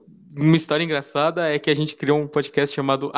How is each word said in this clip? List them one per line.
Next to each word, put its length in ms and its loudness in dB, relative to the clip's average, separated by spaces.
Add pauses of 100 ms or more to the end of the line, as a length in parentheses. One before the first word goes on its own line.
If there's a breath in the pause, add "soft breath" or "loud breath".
(380)
uma 180 6
história 280 0
engraçada 680 -2
é 100 0
que 100 -2
a 40 6
gente 220 -4
criou 240 0
um 80 -4
podcast 460 -2
chamado 440 -2